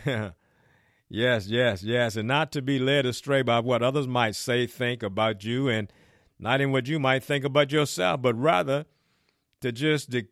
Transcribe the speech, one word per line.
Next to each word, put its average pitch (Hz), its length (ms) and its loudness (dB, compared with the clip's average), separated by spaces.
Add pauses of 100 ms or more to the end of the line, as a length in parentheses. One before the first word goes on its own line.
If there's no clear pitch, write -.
(1080)
Yes, 113 380 0
yes, 113 340 0
yes. 113 340 0
And 110 120 -2
not 143 240 0
to 147 100 -4
be 139 160 0
led 131 300 2
astray 135 340 0
by 117 180 2
what 117 220 0
others 135 260 0
might 117 280 0
say, 123 320 0
think 120 340 -4
about 107 420 -2
you, 123 240 -2
and 110 240 -2 (460)
not 127 240 0
in 139 100 0
what 127 160 0
you 156 120 -2
might 131 240 2
think 143 200 -2
about 139 280 2
yourself, 156 500 0
but 120 180 2
rather 151 460 2 (760)
to 123 100 -2
just 143 400 -2
de-, 123 200 -2